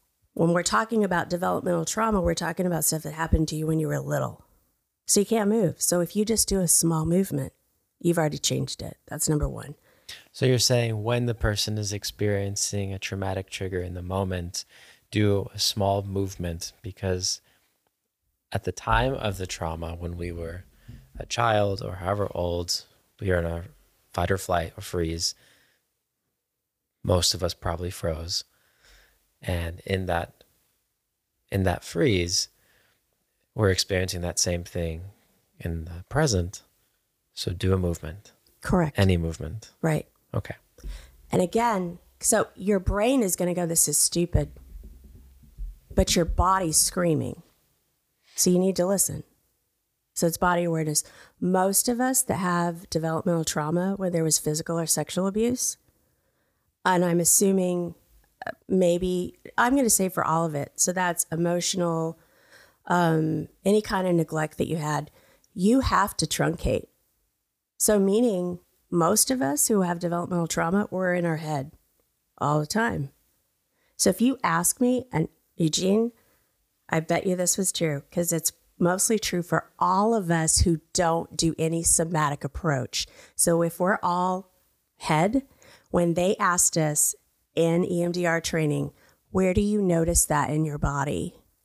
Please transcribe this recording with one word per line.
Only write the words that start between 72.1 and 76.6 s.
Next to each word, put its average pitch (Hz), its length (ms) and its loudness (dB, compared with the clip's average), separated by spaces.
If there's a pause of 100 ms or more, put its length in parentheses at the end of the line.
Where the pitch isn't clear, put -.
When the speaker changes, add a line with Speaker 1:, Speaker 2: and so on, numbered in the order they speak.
Speaker 1:
all 147 200 2
the 151 80 0
time. 160 440 -2 (880)
So - 100 2
if 185 140 2
you 262 200 2
ask 170 380 0
me, 247 320 2
and 156 160 0 (280)
Eugene, 190 560 2 (760)